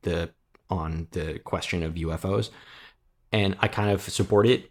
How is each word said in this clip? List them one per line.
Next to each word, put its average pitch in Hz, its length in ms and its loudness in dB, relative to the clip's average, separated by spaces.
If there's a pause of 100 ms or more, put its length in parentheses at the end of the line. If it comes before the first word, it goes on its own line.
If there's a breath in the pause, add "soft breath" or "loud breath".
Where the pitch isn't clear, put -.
the, 85 280 -2 (400)
on 80 400 -4
the 78 300 -6
question 85 420 -4
of 80 160 -4
U 82 140 -4
F 80 120 -6
Os. 104 260 0 (840 loud breath)
And 98 280 2
I - 80 2
kind 104 220 0
of 98 120 2
support 104 440 4
it, 123 240 2